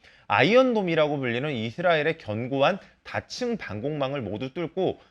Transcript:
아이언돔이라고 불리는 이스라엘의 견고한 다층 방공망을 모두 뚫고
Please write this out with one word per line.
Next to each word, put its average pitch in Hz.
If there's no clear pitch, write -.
아이언돔이라고 165
불리는 131
이스라엘의 151
견고한 131
다층 -
방공망을 139
모두 107
뚫고 170